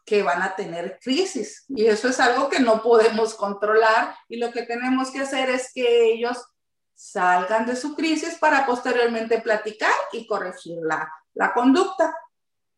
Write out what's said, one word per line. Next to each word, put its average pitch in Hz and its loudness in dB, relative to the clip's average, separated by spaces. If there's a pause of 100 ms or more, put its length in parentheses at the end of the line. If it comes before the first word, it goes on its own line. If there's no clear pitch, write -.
que 208 2
van 180 0
a 190 -4
tener 175 -8
crisis, 269 -4
y 226 0
eso 220 2
es 254 -2
algo 254 2
que 330 0
no 220 4
podemos 220 4
controlar, 220 0 (120)
y 233 -10
lo 233 -4
que 240 -6
tenemos 254 -2
que 269 -8
hacer 269 -2
es 254 -4
que 240 4
ellos 240 -4 (560)
salgan 185 0
de 247 -4
su 302 -8
crisis 320 -4
para 285 2
posteriormente 233 0
platicar 220 -2 (200)
y - -10
corregir 185 -8
la, 156 -4 (220)
la 196 -2
conducta. 320 2 (600)